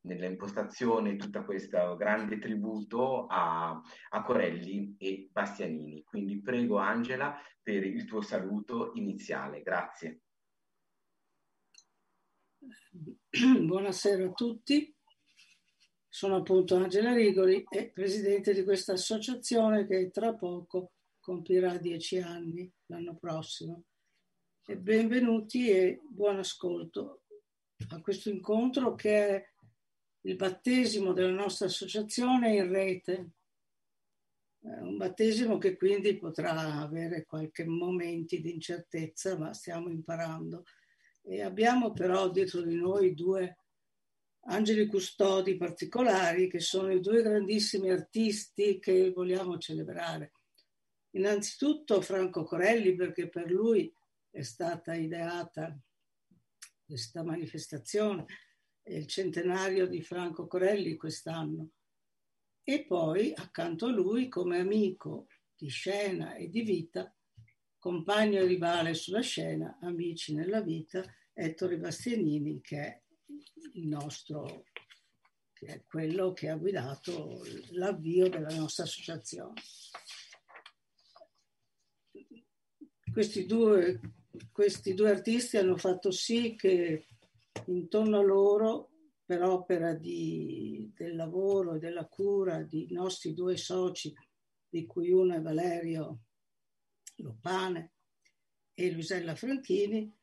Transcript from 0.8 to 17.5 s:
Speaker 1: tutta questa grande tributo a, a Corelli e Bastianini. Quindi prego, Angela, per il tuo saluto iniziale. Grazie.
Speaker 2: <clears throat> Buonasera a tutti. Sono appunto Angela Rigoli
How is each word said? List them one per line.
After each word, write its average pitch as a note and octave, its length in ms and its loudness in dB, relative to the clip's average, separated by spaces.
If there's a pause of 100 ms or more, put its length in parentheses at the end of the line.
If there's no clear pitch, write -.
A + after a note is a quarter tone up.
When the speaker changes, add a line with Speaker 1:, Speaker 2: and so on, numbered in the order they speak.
Speaker 1:
tutta G2+ 300 -8
questa F2+ 500 -2
grande G#2 420 -2
tributo A2 880 -2
a, E2 540 -2 (280)
a - 140 -4
Corelli G2 760 -2
e F#2+ 340 -6
Bastianini. D#2+ 720 -6
Quindi G2+ 380 -6
prego, A#2+ 380 0
Angela, A#2+ 540 0 (280)
per G2+ 240 -2
il A#3 180 -4
tuo - 160 -4
saluto G#2 760 -4
iniziale. D2 680 -6
Grazie. E2+ 580 -4 (2500)
Speaker 2:
<clears throat> A3 1040 2
Buonasera F#3+ 600 2
a F3+ 80 -2
tutti. B3+ 600 0 (1200)
Sono G3 200 0
appunto F3+ 400 4
Angela F#3+ 360 4
Rigoli G3 560 6